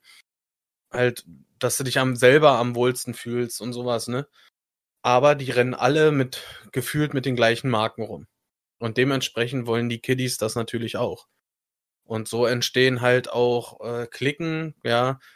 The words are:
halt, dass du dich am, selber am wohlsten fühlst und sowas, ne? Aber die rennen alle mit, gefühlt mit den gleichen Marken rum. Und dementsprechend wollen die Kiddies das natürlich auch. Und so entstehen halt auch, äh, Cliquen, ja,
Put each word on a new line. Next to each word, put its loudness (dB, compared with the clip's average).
halt, -2
dass -2
du -4
dich -2
am, 0
selber 8
am -2
wohlsten -2
fühlst -6
und -8
sowas, -4
ne? -6
Aber 6
die -8
rennen 2
alle 4
mit, -2
gefühlt -2
mit -2
den -2
gleichen 2
Marken -2
rum. -12
Und -6
dementsprechend -2
wollen -2
die -6
Kiddies -2
das -4
natürlich -6
auch. -6
Und -8
so 0
entstehen 0
halt 2
auch, -2
äh, -8
Cliquen, -6
ja, 0